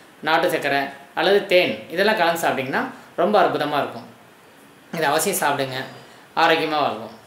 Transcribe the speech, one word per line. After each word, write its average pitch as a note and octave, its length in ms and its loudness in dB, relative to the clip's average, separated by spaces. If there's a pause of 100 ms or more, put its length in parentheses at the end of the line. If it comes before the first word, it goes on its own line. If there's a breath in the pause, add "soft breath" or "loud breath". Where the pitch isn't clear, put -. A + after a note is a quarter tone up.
(200 loud breath)
நாட்டு E3 300 2
சர்க்கரை C#3 320 0 (320)
அல்லது G3 320 2
தேன் E3+ 280 4 (160)
இதெல்லாம் G3 260 0
கலந்து E3+ 280 0
சாப்பிட்டீங்கன்னா C3+ 380 -2 (340 loud breath)
ரொம்ப G3+ 260 2
அற்புதமா D3 400 0
இருக்கும். A#2 240 -10 (880)
இதை D#3 180 0
அவசியம் E3+ 300 -2
சாப்பிடுங்க, C3+ 360 -2 (580 loud breath)
ஆரோக்கியமா D#3 480 2
வாழ்வோம். A2 300 -6 (120)